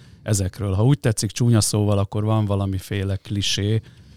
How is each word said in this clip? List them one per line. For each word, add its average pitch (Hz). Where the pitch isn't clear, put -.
ezekről. 98
Ha 98
úgy 143
tetszik, 113
csúnya 120
szóval, 104
akkor 98
van 110
valamiféle 98
klisé, 104